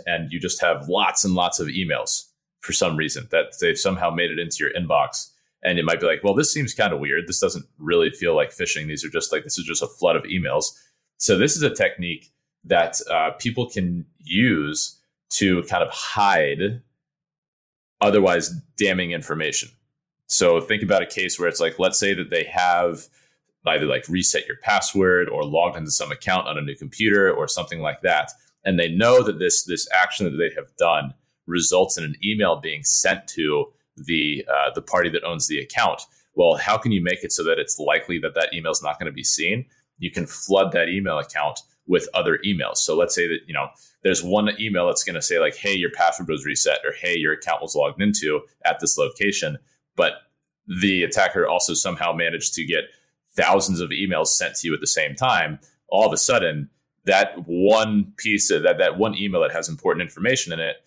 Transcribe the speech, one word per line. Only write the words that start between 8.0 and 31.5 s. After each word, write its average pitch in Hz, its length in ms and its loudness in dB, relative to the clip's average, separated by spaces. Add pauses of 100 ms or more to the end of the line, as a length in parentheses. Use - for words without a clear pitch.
feel 85 240 0
like - 160 0
phishing. 78 360 -6
These 76 160 -8
are 76 60 -10
just, 80 220 -4
like, 78 120 -2
this - 140 -6
is 87 80 -6
just 80 160 -4
a - 60 -4
flood 85 280 2
of 76 80 -2
emails." 76 420 -2 (520)
So 101 200 4
this 135 180 2
is 156 80 -2
a 131 100 2
technique 87 580 -4 (340)
that, 85 340 2 (100)
uh, 82 220 0
people 120 360 -4
can 87 380 -4 (140)
use 80 800 -2 (300)
to 92 340 2
kind 87 200 -2
of - 60 0
hide 95 920 0 (1200)
otherwise 95 520 4 (260)
damning 92 340 2
information. 78 580 -4 (580)
So 85 340 4
think 104 220 -2
about 95 180 4
a 87 60 -4
case 92 320 -2
where 87 100 2
it's - 100 -2
like, 82 200 0
let's 107 180 2
say 98 160 2
that 90 160 -6
they 82 140 0
have 87 640 0 (580)
either, 78 200 0
like, 67 220 -2
reset 85 400 0
your - 140 -10
password 92 640 2
or 76 160 -2
logged 80 320 0
into 78 160 -6
some - 200 -2
account 92 360 -2
on 76 100 -6
a 76 40 -6
new 71 140 -8
computer 98 580 2
or 71 160 -2
something 85 320 -6
like 76 200 -6
that. 85 300 2 (320)
And 92 160 2
they 85 80 2
know 117 360 6
that 98 160 -2
this, 87 240 2
this 87 280 -6
action 92 340 2
that 73 120 -2
they 82 180 0
have - 220 -10
done 76 360 0 (340)
results 90 500 2